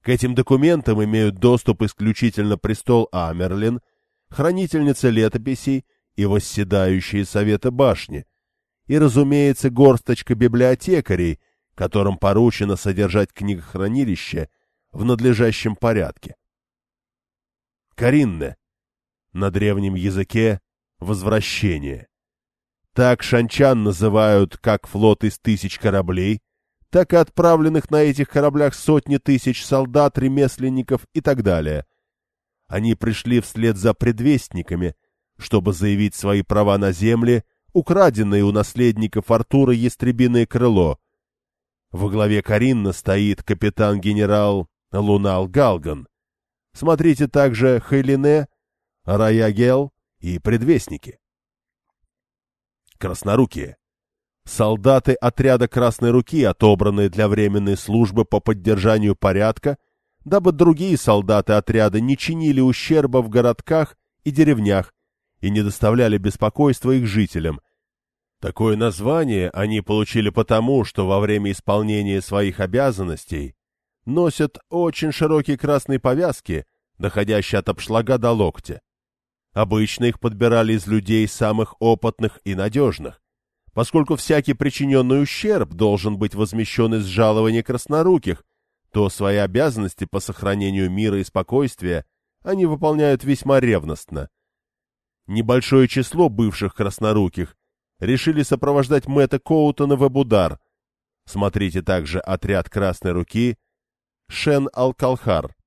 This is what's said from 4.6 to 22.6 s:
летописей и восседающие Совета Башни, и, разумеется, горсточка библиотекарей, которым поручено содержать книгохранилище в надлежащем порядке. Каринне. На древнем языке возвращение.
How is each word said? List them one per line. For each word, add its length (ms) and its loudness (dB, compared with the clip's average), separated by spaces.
летописей 760 -2
и 100 0
восседающие 1000 -2
Совета 480 -2
Башни, 540 -2
и, 100 0
разумеется, 720 4
горсточка 680 4
библиотекарей, 1040 0
которым 420 0
поручено 580 2
содержать 560 -2
книгохранилище 1160 -4
в 140 -8
надлежащем 680 0
порядке. 600 -4
Каринне. 640 0
На 180 -2
древнем 440 0
языке 640 -2
возвращение. 1080 -4